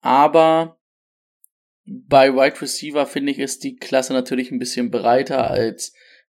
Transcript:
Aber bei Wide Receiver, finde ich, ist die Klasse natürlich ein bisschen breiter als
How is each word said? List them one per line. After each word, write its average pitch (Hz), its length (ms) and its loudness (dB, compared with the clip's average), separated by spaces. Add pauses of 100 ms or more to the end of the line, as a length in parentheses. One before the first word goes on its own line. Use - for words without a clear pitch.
Aber 160 800 2 (1040)
bei 135 480 4
Wide 135 280 2
Receiver, 143 460 -4
finde 139 260 -4
ich, 127 80 -8
ist 131 240 -8
die 135 120 -10
Klasse 131 360 -2
natürlich 127 400 -4
ein 123 80 -6
bisschen 123 320 -6
breiter 120 580 0
als - 420 -4 (440)